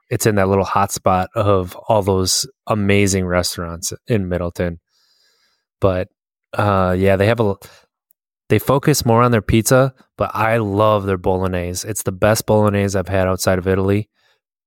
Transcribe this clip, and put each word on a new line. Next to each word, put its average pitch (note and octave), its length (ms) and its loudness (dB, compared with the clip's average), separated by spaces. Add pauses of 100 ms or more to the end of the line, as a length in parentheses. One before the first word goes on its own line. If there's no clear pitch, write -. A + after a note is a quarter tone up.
(120)
it's A#2 160 0
in G#2 80 2
that F#2+ 120 2
little G2 160 2
hotspot F#2 680 0
of G2+ 420 0 (120)
all A2 160 2
those F#2+ 440 0 (200)
amazing G2+ 580 2
restaurants F2 680 -4 (140)
in G2 220 -2
Middleton. F2 500 -4 (1000)
But, F#2 280 0 (440)
uh, F#2+ 440 2
yeah, F#2+ 180 4
they G2 100 2
have A2+ 140 2
a, G2+ 160 0 (960)
they G#2+ 100 2
focus - 440 0
more A#2 200 4
on B2 80 2
their A2 100 2
pizza, C3 540 2 (220)
but G2+ 180 -4
I A2+ 220 0
love G#2 500 2
their F#2+ 100 0
bolognese. F#2 680 -4
It's A2 160 -10
the G2 80 -4
best G#2 340 0
bolognese G2+ 520 2
I've F#2 100 -4
had F#2+ 200 0
outside F#2 300 0
of F2+ 100 -4
Italy, G2 400 0 (600)